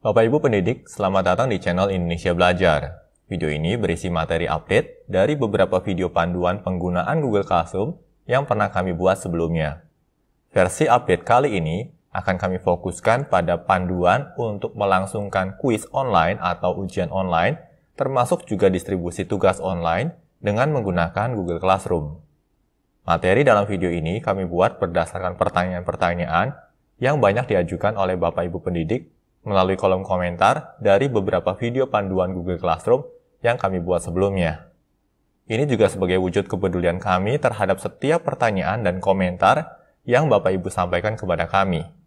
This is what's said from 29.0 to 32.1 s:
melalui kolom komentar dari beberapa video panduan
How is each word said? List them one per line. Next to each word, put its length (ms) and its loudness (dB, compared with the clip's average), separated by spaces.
melalui 400 2
kolom 240 0
komentar 800 0
dari 240 4
beberapa 480 0
video 320 -2
panduan 480 0